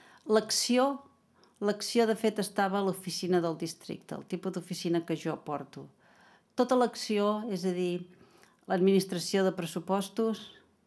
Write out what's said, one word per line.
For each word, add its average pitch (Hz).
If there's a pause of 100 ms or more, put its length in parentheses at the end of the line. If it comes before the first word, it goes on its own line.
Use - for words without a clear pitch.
(260)
l'acció, 247 (680)
l'acció, 208
de 220
fet, 214
estava 196
a 196
l'oficina 180
del 165
districte, -
el 143
tipus 180
d'oficina 170
que 160
jo 156
porto. 139 (720)
Tota 247
l'acció, 214
és 185
a 190
dir, 175 (680)
l'administració 190
de 185
pressupostos, 190 (440)